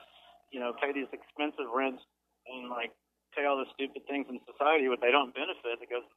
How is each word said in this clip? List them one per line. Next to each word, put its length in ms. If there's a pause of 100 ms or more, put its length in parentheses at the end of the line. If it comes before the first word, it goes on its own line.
(520)
you 80
know, 140
pay 180
these 200
expensive 600
rents 340 (400)
and, 240
like, 240 (400)
pay 120
all 120
the 160
stupid 320
things 240
in 160
society, 420
but 140
they 80
don't 240
benefit. 480
It 80
goes 160
to 120